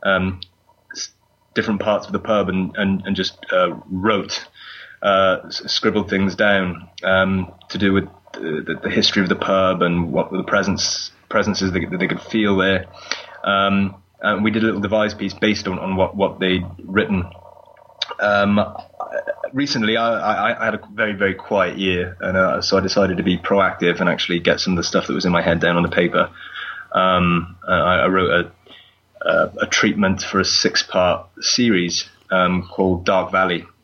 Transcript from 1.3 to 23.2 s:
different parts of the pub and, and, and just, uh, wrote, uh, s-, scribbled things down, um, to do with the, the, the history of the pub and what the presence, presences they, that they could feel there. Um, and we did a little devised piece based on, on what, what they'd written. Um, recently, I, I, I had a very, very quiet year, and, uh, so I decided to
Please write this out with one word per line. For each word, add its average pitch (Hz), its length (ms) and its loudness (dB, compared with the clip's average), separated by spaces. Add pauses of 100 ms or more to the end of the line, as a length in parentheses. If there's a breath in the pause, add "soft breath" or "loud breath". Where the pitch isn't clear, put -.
different 107 280 -2
parts 104 260 0
of 95 60 -10
the 95 60 -2
pub 98 300 0
and, 92 260 -2
and, 98 300 0
and 98 100 -2
just, 92 220 -4 (140)
uh, 90 240 0 (120)
wrote, 95 580 -2 (560 loud breath)
uh, 95 460 4
s-, - 220 -10
scribbled 104 400 0
things 95 260 0
down, 95 520 0 (160)
um, 95 480 2 (180)
to - 80 -8
do 98 140 2
with 95 160 2 (260)
the, 78 320 -6
the, 73 180 -6
the - 60 -4
history 104 340 2
of 90 40 0
the 92 80 2
pub 95 460 2
and 87 320 0
what - 180 -2
the 95 120 -4
presence, - 680 -2 (160)
presences 98 460 0
they, 87 100 -2
that 80 140 -6
they 92 100 0
could 85 140 -4
feel 104 340 0
there. 95 300 2 (580 loud breath)
Um, 98 580 2 (200)
and 101 200 0
we 107 100 2
did 110 120 0
a 113 40 2
little 101 140 -2
devised 107 380 0
piece 98 140 -4
based 104 340 0
on, 92 120 -4
on 95 180 -4
what, 92 180 0
what 98 240 0
they'd 92 240 2 (220)
written. 95 440 0 (880)
Um, 101 400 4 (920)
recently, 131 440 0
I, 107 540 0
I, 113 100 -4
I 113 40 -2
had 107 100 0
a 107 60 -8 (120)
very, 107 200 0
very 98 200 0
quiet 95 440 0
year, 90 420 -2
and, 92 180 0
uh, 90 240 4
so - 160 2
I 95 40 4
decided 92 360 2
to 90 60 0